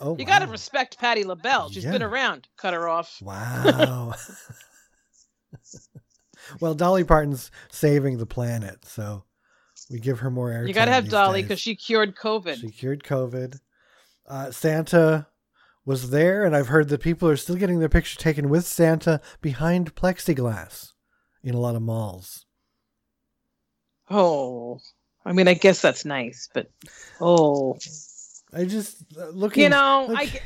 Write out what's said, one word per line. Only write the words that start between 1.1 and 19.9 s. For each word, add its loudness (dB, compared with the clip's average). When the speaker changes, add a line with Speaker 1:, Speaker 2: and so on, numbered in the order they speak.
Speaker 2:
LaBelle. -4
She's -10
been -2
Speaker 1:
Yeah. -4
Speaker 2:
around. -4
Cut -6
her -4
off. -6
Speaker 1:
Wow. 0
<laughs> -18
Well, 0
Dolly 4
Parton's 0
saving 2
the -6
planet, -6
so -10
we -10
give -4
her -4
more -4
airtime -4
Speaker 2:
You -2
gotta 4
have 2
Speaker 1:
these -6
Speaker 2:
Dolly 2
Speaker 1:
days. -6
Speaker 2:
'cause -4
she -4
cured 0
covid. -6
Speaker 1:
She -10
cured -8
covid. -6
Uh, -12
Santa 2
was -4
there, 2
and 2
I've 2
heard 4
that 0
people 0
are 4
still -4
getting 0
their 2
picture 2
taken 0
with 2
Santa 2
behind -2